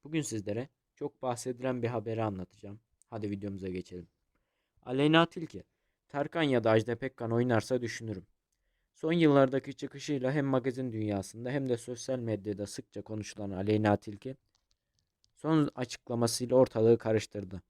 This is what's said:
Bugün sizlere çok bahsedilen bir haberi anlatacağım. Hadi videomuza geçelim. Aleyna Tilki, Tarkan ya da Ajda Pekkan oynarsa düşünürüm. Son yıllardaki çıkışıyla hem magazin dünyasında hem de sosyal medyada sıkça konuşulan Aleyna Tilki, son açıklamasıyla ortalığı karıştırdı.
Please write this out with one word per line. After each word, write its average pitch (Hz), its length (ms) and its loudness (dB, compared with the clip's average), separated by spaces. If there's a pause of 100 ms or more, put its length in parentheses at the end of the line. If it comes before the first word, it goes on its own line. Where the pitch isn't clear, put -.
Bugün 151 180 -4
sizlere 107 460 -6 (260)
çok - 280 -10
bahsedilen 123 600 -4
bir 113 60 0
haberi 113 340 -4
anlatacağım. 101 580 -8 (300)
Hadi 107 200 -6
videomuza 98 380 -8
geçelim. 90 400 -10 (720)
Aleyna 151 440 4
Tilki, 160 380 -14 (440)
Tarkan 151 340 -4
ya 131 220 2
da 113 60 6
Ajda 113 260 4
Pekkan 120 360 -6
oynarsa 120 480 2
düşünürüm. 113 460 -8 (680)
Son 160 180 -2
yıllardaki 139 640 6
çıkışıyla 135 580 -4
hem 143 140 2
magazin 131 460 0
dünyasında 107 580 -4
hem 135 180 -2
de 123 80 2
sosyal 123 420 -6
medyada 104 480 -4
sıkça - 360 -12
konuşulan 107 480 -10
Aleyna 104 460 2
Tilki, 110 400 -10 (1000)
son 156 400 2
açıklamasıyla 120 800 0
ortalığı 117 420 6
karıştırdı. 101 720 -2